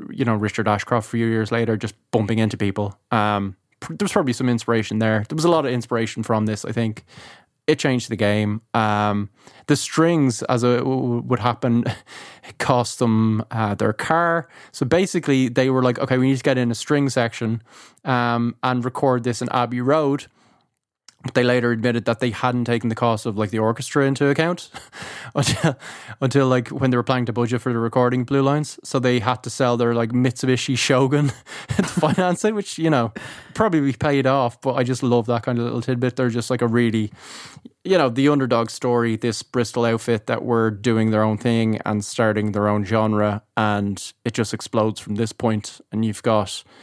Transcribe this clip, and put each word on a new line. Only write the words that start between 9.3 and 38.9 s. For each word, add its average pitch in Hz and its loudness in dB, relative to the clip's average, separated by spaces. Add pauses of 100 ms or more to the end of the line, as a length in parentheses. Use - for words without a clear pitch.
the 143 4
strings, 160 2
as 120 0
it 123 4
w-, 131 -2
w-, 120 -2
would 120 -2
happen, 120 0 (320)
<laughs> - -20
it - -20
cost - 0
them, 110 2
uh, 107 -2
their 107 0
car. 165 0 (240)
So 139 -4
basically, 143 2
they 127 2
were 131 2
like, 123 2
"Okay, 131 0
we 127 4
need 135 2
to - -10
get 135 2
in 120 0
a 117 -2
string 143 0
section, 113 -2 (420)
um, 120 0
and 127 -2
record 127 0
this 120 -4
in 123 -6
Abbey 123 0
Road." 139 0 (1000)
But - -6
they 123 4
later 123 2
admitted 117 0
that 117 0
they 123 0
hadn't 123 -2
taken 117 0
the 113 -2
cost 117 0
of, 104 -4
like, 107 0
the 110 -4
orchestra 117 0
into 139 2
account 160 0 (320)
<laughs> - -14
until, 143 0 (440)
until, 135 4
like, 127 2
when 135 0
they 123 2
were 120 2
planning 123 0
to 117 -4
budget 120 -2
for 127 -2
the 117 0
recording 123 2
Blue 139 2
Lines. 143 0
So 135 -2
they 123 2
had 123 -2
to 120 -10
sell 123 0
their, 120 2
like, 117 0
Mitsubishi 127 0
Shogun 135 2 (200)
<laughs> - -16
to - -2
finance 175 0
it, 220 2
which, - -6
you 160 2
know, 120 2 (420)
probably 160 2
paid 143 0
off. 131 2
But 131 -2
I 127 2
just 127 -2
love 120 2
that 117 0
kind 120 -2
of 117 -2
little 117 -4
tidbit. 127 -2
They're 123 0
just, 117 -4
like, 123 0
a 120 4
really, 113 2 (720)
you 185 2
know, 139 4
the 135 2
underdog 123 2
story, 117 0